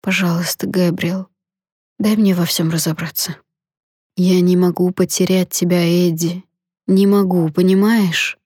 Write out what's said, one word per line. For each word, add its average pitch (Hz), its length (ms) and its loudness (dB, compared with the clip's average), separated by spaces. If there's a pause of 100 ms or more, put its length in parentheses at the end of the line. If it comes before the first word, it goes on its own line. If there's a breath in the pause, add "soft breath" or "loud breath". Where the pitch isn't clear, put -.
«Пожалуйста, 180 640 -2
Гэбриэл, 185 600 -2 (720)
дай 214 180 0
мне 196 160 4
во 175 120 0
всем 165 260 -2
разобраться. 160 640 -6 (840)
Я 180 240 2
не 180 160 2
могу 180 320 0
потерять 185 640 -2
тебя, 175 340 0
Эдди. 170 580 0 (440)
Не 190 180 4
могу, 180 440 2
понимаешь?» 190 960 0